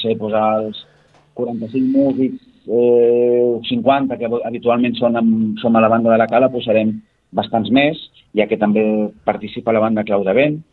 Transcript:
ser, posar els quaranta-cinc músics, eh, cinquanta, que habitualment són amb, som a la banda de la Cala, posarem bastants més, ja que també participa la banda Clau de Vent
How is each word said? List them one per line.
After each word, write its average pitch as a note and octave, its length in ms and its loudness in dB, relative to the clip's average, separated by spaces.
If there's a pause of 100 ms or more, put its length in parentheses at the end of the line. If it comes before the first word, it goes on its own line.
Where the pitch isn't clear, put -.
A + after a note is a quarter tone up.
ser, A2 160 -2
posar G#2+ 260 -2 (200)
els G#2+ 160 -10 (580)
quaranta-cinc A#2+ 560 -4
músics, C3 460 0 (260)
eh, A#2+ 840 4 (160)
cinquanta, B2+ 500 0
que A#2 80 -6
habitualment A#2 720 -2
són A#2+ 180 0
amb, A2 460 0
som A#2 140 2
a A2+ 40 4
la A2 120 4
banda A#2 180 2
de A2+ 80 4
la A2+ 80 2
Cala, A#2+ 240 2
posarem A2 460 0 (340)
bastants - 400 -2
més, C#3+ 300 2 (340)
ja G#2 140 2
que A2 100 -2
també G#2+ 240 2 (420)
participa G#2+ 480 -4
la G#2+ 120 2
banda A2 180 0
Clau G2+ 240 -2
de F#2+ 80 0
Vent D3+ 240 0 (140)